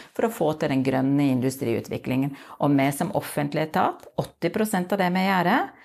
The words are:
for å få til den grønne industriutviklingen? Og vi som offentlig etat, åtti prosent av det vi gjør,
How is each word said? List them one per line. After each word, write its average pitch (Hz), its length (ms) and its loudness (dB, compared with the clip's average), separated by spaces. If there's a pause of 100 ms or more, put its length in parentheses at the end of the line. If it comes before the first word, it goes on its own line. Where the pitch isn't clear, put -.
(140)
for - 140 0
å 220 40 -6
få 156 280 -2
til 151 100 0
den 131 140 2
grønne 135 480 2
industriutviklingen? 127 1040 -2 (260)
Og 147 80 4
vi 139 220 4
som - 200 -2
offentlig 151 600 -2
etat, 254 340 0 (100)
åtti - 380 -4
prosent 208 400 0
av 196 60 2
det 180 120 2
vi 185 140 2
gjør, 196 440 2 (160)